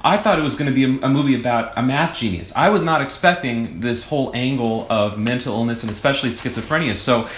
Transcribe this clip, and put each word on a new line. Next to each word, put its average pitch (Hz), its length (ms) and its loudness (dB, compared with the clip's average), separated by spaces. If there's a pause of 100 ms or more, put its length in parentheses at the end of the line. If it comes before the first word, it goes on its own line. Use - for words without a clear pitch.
I 180 120 4
thought 208 220 2
it 156 40 0
was 135 120 -2
gonna 143 160 -2
be 131 140 4
a, 131 220 2
a - 20 4
movie 139 260 4
about 120 420 0
a 117 60 0
math 143 340 0
genius. 90 380 -4
I 160 140 4
was 180 160 2
not 156 180 2
expecting 117 760 0
this 120 240 -2
whole 139 280 -2
angle 120 560 -2
of 104 300 0
mental 117 360 -2
illness 117 280 -2
and 110 80 -4
especially 139 400 0
schizophrenia. 120 640 -4
So 117 280 2 (160)